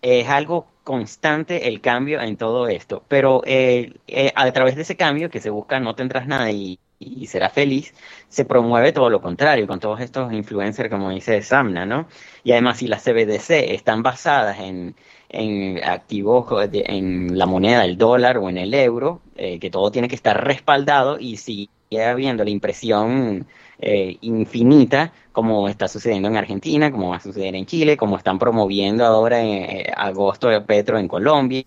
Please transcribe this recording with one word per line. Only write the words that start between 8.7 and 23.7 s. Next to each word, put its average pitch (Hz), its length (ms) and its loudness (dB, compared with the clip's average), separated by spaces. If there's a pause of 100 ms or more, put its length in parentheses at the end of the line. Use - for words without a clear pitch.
todo 127 180 4
lo 98 100 2
contrario, 110 460 0
con 104 120 -6
todos 107 200 -4
estos 123 340 -6
influencers, 104 560 -4
como 98 220 -4
dice 101 320 0
Samna, 101 420 0
¿no? 131 220 -4 (360)
Y 123 80 2
además, 117 260 4
si 123 100 -6
las 107 160 -4
C 123 100 0
B 113 140 2
D 107 100 -2
C 139 380 0
están 110 260 -2
basadas 123 580 0
en, 92 360 -10 (340)
en 101 540 -4
activos, 104 640 0 (240)
de, 104 160 -2
en 92 500 -4
la 90 80 4
moneda, 95 400 4
el 90 100 -2
dólar 123 440 4
o 95 100 -4
en 90 80 -6
el 92 160 -4
euro, 135 480 0 (140)
eh, 90 240 -8
que 92 100 -8
todo 95 220 0
tiene 120 160 -2
que 123 80 -6
estar 110 280 0
respaldado, 139 760 2
y 120 180 -10
sigue 101 320 -10 (340)
habiendo 120 400 0
la 104 60 -2
impresión, 107 960 -2 (340)